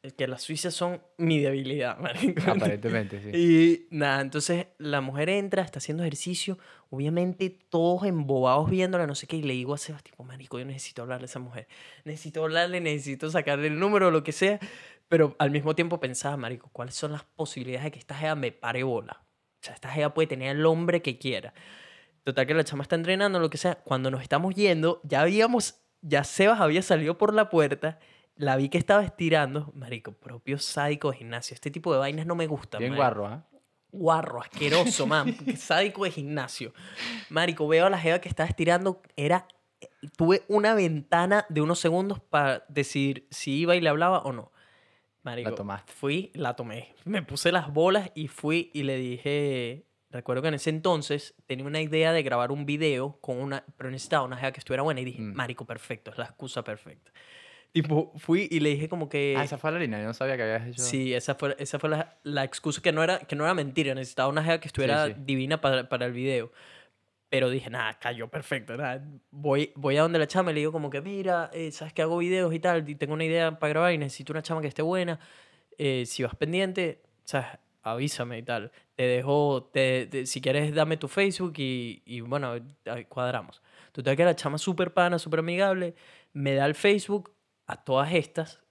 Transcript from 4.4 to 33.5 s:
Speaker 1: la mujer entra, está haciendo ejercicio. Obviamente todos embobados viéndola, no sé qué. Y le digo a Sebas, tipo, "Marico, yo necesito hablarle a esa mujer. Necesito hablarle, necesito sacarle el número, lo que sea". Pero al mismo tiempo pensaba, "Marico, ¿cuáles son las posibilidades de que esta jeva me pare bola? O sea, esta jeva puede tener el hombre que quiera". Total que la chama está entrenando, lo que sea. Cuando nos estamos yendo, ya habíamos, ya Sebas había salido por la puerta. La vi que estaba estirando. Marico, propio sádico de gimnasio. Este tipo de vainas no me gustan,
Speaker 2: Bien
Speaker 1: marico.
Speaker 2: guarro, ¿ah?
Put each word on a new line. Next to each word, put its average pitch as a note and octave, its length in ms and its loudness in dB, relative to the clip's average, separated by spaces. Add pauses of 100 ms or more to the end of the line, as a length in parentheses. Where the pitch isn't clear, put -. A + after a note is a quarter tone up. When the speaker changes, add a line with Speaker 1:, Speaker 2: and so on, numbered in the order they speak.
Speaker 1:
la C#3+ 240 -2
mujer C#3 260 -2
entra, G3 340 0
está D#3 160 -8
haciendo D#3 240 -4
ejercicio. F3 540 -4 (320)
Obviamente F3 640 -2
todos F3 540 0
embobados C#3 680 2
viéndola, F#3 360 2
no C#3+ 80 -4
sé C3+ 120 -10
qué. E3 100 -6
Y D#3 60 -4
le C#3 100 -2
digo B2+ 220 -4
a C#3+ 40 -8
Sebas, D3 240 -12
tipo, - 220 -20
"Marico, C3 340 -14
yo B2+ 60 -10
necesito C3+ 380 -12
hablarle B2+ 220 -8
a - 20 -14
esa B2+ 140 -12
mujer. A#2+ 280 -14 (360)
Necesito D#3 380 -8
hablarle, E3+ 380 0
necesito D3 480 -4
sacarle D3 380 0
el D3+ 120 0
número, G3 320 6
lo D#3+ 120 4
que D3 100 -6
sea". G3+ 280 2 (480)
Pero D#3 300 4
al C#3+ 140 4
mismo D3 240 0
tiempo E3+ 240 0
pensaba, C#3 360 -4
"Marico, B2 360 -10
¿cuáles B2 240 -10
son D3+ 160 -6
las D3 120 -10
posibilidades B2+ 600 -8
de D#3 80 -4
que - 80 -18
esta - 160 -16
jeva D#3 200 -2
me C3 160 -2
pare B2 320 -4
bola? A#2 380 -4 (380)
O - 40 -20
sea, - 100 -14
esta - 140 -14
jeva D3 260 0
puede D#3+ 140 4
tener C3+ 280 -4
el D3+ 100 2
hombre E3+ 360 4
que B2+ 160 -4
quiera". G#2 340 -4 (720)
Total C3+ 220 2
que D3+ 80 0
la D#3+ 100 4
chama C#3+ 180 -6
está E3 140 0
entrenando, F#3+ 440 2
lo D#3+ 100 2
que D3+ 80 -8
sea. F3 180 0
Cuando C3 340 -2
nos C3 120 -4
estamos F3 320 0
yendo, E3+ 500 4
ya C#3+ 180 2
habíamos, A3 580 2 (200)
ya C#3+ 240 2
Sebas G#3 360 4
había E3 220 4
salido E3 360 2
por G#3 160 4
la G#3+ 160 4
puerta. D#3 480 2 (360)
La C#3 220 2
vi C#3 120 2
que E3+ 100 0
estaba G3+ 260 6
estirando. D3+ 680 0
Marico, A#2+ 380 -12
propio B2+ 460 -8
sádico D3 540 -2
de B2+ 60 -8
gimnasio. A#2 360 -10
Este C#3+ 160 -10
tipo E3 220 -4
de C3+ 80 4
vainas D3+ 260 -4
no E3+ 80 -2
me E3 140 0
gustan, C3+ 320 -6
Speaker 2:
Bien B2 100 -2
Speaker 1:
marico. C3+ 140 2
Speaker 2:
guarro, G#2 240 0
¿ah? C3 180 -12 (460)